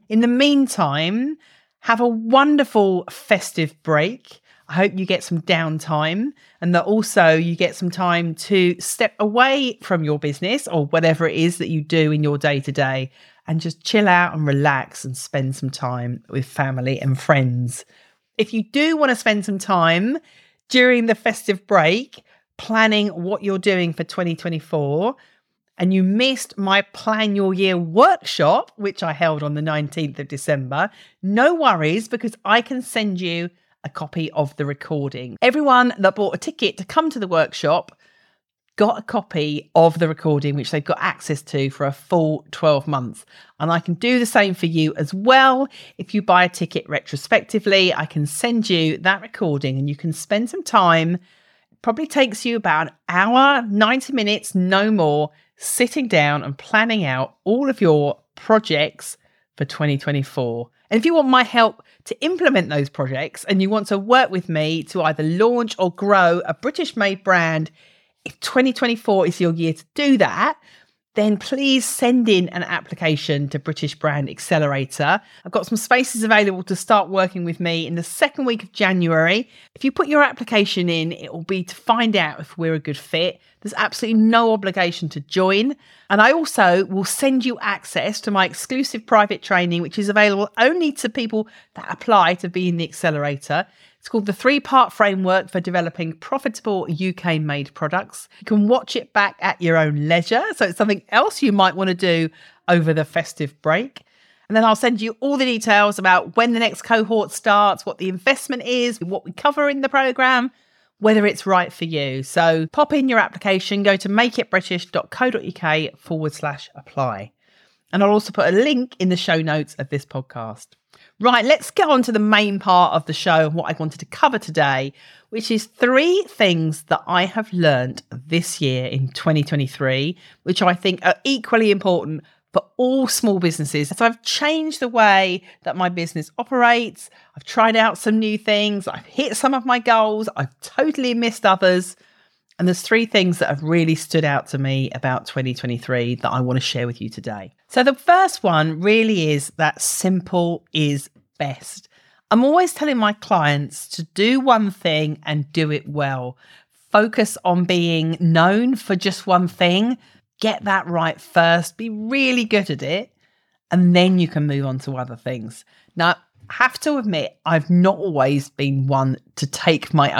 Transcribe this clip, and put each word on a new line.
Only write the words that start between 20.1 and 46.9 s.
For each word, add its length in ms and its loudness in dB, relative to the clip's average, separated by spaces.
during 380 4
the 100 2
festive 500 -4
break 580 0
planning 500 0
what 360 -6
you're 140 -2
doing 360 0
for 100 -6
twenty 320 -4
twenty-four, 800 -4
and 160 0
you 100 2
missed 540 0
my 240 2
Plan 540 -2
Your 180 0
Year 240 2
workshop, 1000 2
which 240 -8
I 120 -4
held 300 -2
on 100 -4
the 80 -4
nineteenth 580 -6
of 80 -10
December, 640 -4
no 300 2
worries, 560 0
because 340 -6
I 180 2
can 200 -8
send 400 -4
you 280 -4
a 40 -8
copy 420 -8
of 260 -4
the 80 -4
recording. 760 -8
Everyone 580 4
that 160 4
bought 200 -2
a 40 -6
ticket 400 -4
to 40 -10
come 280 0
to 80 -8
the 80 -4
workshop 640 0
got 240 2
a 40 -14
copy 720 -6
of 220 6
the 100 0
recording, 480 -2
which 140 -6
they've 140 -4
got 160 -4
access 420 -6
to 280 -4
for 160 -6
a 60 -2
full 600 -2
twelve 360 0
months. 360 -6
And 120 -2
I 80 2
can 140 -4
do 240 0
the 80 2
same 300 2
for 100 -6
you 300 0
as 180 -4
well. 540 4
If 160 -8
you 80 0
buy 200 4
a 60 0
ticket 400 -6
retrospectively, 1040 0